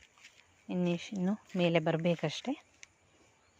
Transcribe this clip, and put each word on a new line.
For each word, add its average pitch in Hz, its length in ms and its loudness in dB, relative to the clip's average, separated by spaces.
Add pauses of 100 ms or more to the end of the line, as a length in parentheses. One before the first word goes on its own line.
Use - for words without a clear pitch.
(760)
ಇನ್ನಿಶ್-, 175 440 -2
ಇನ್ನು 185 160 0 (260)
ಮೇಲೆ 170 260 4
ಬರಬೇಕಷ್ಟೆ. 165 680 0 (1080)